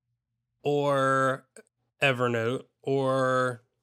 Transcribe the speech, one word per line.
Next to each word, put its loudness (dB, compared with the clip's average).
or 0
Evernote, 0
or, -2